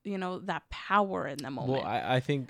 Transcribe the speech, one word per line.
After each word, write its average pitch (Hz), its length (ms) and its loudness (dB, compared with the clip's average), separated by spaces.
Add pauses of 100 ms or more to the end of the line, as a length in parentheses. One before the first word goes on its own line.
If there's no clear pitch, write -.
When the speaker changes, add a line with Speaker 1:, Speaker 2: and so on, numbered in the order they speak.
Speaker 1:
you 202 140 -4
know, 185 220 -4
that 175 320 -6
power 196 560 2
in 143 120 -6
the 135 120 -8
moment. 131 320 0
Speaker 2:
Well, - 20 -4
I, 107 300 2
I 127 60 6
think, 135 280 0